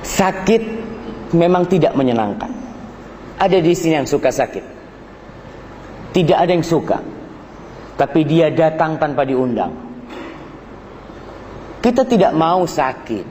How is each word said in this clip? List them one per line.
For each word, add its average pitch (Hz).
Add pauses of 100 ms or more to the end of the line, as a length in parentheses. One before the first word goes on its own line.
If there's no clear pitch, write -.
Sakit 190 (720)
memang 175
tidak 175
menyenangkan. 117 (880)
Ada 185
di 170
sini 160
yang 131
suka 131
sakit. 113 (1500)
Tidak 170
ada 170
yang 170
suka. - (960)
Tapi 147
dia 160
datang 160
tanpa 143
diundang. 123 (2000)
Kita 247
tidak 226
mau 165
sakit. 131